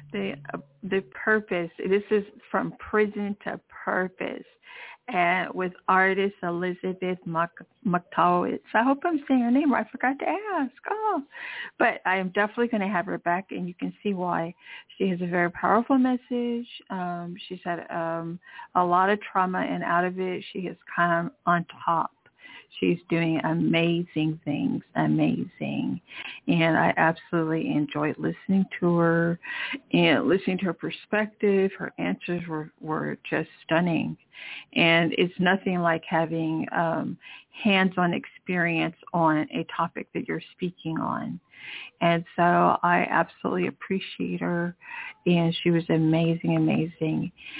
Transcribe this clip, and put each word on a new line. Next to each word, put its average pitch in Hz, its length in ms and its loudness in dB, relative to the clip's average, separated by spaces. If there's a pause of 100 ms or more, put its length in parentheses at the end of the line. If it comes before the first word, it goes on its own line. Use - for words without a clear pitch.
(120)
The, 196 220 -6 (200)
uh, 180 40 -6 (260)
the 190 160 -2 (120)
purpose. 214 680 -2
This 196 320 0
is 208 140 2 (260)
From 170 280 -2
Prison 208 680 -2
to - 160 -6 (240)
Purpose, 185 600 -4 (680)
uh, 175 400 2
with 180 200 -4 (160)
artist 190 540 4
Elizabeth 180 840 -4
Mak-, 170 240 -2 (360)
Maktowitz. 175 760 2 (120)
I 220 120 4
hope 269 200 2
I'm 339 220 0
saying 262 140 4
her 240 100 2
name 277 220 4
right. 220 140 0
I - 40 -16
forgot 269 300 -2
to - 80 -4
ask. 349 440 -4 (160)
Oh, 415 340 -2 (560)
but 233 280 2
I 185 120 2
am 190 100 -2
definitely 208 400 0
gonna 208 200 0
have 185 180 -2
her 180 120 -4
back, 175 320 -2
and 180 160 -6
you 175 80 -8
can 180 180 -6 (100)
see 202 120 0
why. 175 400 -2 (420)
She 196 120 0
has 175 120 -2
a 180 60 -4
very 175 240 0
powerful 226 480 2
message. 240 680 0 (220)
Um, 175 460 -6 (120)
she's 185 160 -12
had, 175 260 -6
um, 165 480 -6 (380)
a 180 80 6
lot 180 260 4
of 208 100 2
trauma, 185 380 0
and 175 240 -2
out 175 220 2
of 185 160 -4
it, 185 320 -4
she 190 140 -6
has 175 100 -10 (180)
come 170 380 2 (140)
on 175 200 2 (180)
top. 165 280 0 (680)
She's 175 200 2 (100)
doing 165 340 0
amazing 165 1000 0
things, - 380 -2 (120)
amazing. 151 1080 -2 (460)
And 165 300 4
I 165 200 4
absolutely 165 760 0
enjoyed 151 460 -2
listening 185 480 0 (120)
to 175 200 2
her 170 420 2 (520)
and 165 360 4
listening 185 300 0
to 190 80 -4
her 175 60 0
perspective. 196 1080 0
Her 170 200 -10
answers 175 480 -4
were, 156 240 -8 (100)
were 151 380 -4 (100)
just - 200 -2 (160)
stunning. 165 520 2 (580)
And 165 440 4
it's 180 220 2
nothing 185 400 2
like 165 280 0
having, 160 600 0
um, 165 480 -2 (460)
hands-on 185 500 4
experience 170 800 -2 (180)
on 156 400 2
a 165 140 -4 (100)
topic - 380 -4
that 160 140 -6
you're 160 120 -4 (120)
speaking 165 480 -6
on. - 400 -6 (600)
And 170 240 2 (120)
so 180 60 2 (420)
I 175 260 4
absolutely 175 560 0
appreciate 180 760 -6
her, 175 360 -2 (500)
and 170 260 4 (100)
she 175 100 4
was 165 160 2
amazing, 165 680 2
amazing. 156 760 0 (280)